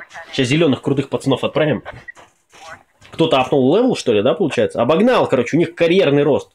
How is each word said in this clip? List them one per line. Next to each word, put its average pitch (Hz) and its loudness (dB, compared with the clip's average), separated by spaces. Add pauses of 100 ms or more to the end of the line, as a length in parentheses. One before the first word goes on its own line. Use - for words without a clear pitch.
(320)
Сейчас 131 -2
зеленых 151 0
крутых 143 -4
пацанов 131 -2
отправим. 139 -2 (1300)
Кто-то 147 2
апнул 135 2
левел, 240 2
что - -2
ли, 101 2
да, 131 2
получается? 127 -2
Обогнал, 170 2
короче, 127 0
у - 2
них - -2
карьерный 143 2
рост 139 0